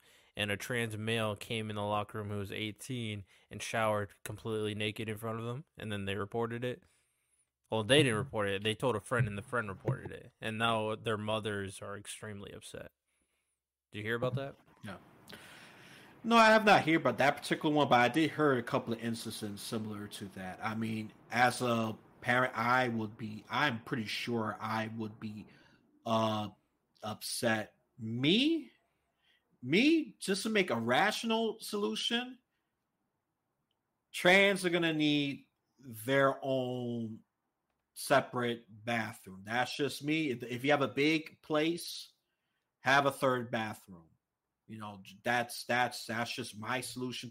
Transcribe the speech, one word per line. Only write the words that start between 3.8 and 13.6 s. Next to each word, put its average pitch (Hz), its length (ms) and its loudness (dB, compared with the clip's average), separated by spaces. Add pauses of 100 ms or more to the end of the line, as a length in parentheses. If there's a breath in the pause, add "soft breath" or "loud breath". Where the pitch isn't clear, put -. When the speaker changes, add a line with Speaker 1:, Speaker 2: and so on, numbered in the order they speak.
Speaker 1:
completely 107 500 -4
naked 107 340 -4
in 107 100 -8
front 113 200 -6
of 113 60 -8
them, 123 200 -8 (120)
and 110 160 -8
then 101 140 -4
they 98 100 -2
reported 117 480 -4
it? 123 180 -6 (880)
Well, 110 140 0
they 135 180 6
didn't 113 160 4
report 101 300 -2
it. 98 160 -2
They 110 100 2
told 117 220 0
a 101 40 -2
friend, 117 260 0
and 101 120 -4
the 98 40 -8
friend 117 260 -4
reported - 420 -6
it. - 220 -16 (100)
And 110 160 -4
now 110 360 0
their 110 220 -4
mothers 104 640 -4
are 101 160 -10
extremely 101 560 -12
upset. - 400 -16 (1000)